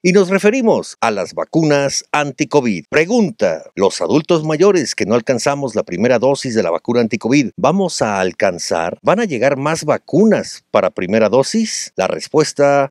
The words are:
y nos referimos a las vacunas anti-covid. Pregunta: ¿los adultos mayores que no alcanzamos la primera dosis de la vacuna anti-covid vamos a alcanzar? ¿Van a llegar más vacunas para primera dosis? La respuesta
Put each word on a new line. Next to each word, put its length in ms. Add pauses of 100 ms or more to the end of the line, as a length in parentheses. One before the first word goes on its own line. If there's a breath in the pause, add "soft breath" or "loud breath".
y 120
nos 160
referimos 680
a 120
las 240
vacunas 760
anti-covid. 760
Pregunta: 760 (100)
¿los 260
adultos 420
mayores 520
que 100
no 80
alcanzamos 600
la 80
primera 340
dosis 380
de 80
la 80
vacuna 300
anti-covid 540
vamos 460
a 180
alcanzar? 840
¿Van 160
a 60
llegar 300
más 300
vacunas 840
para 180
primera 400
dosis? 680
La 120
respuesta 840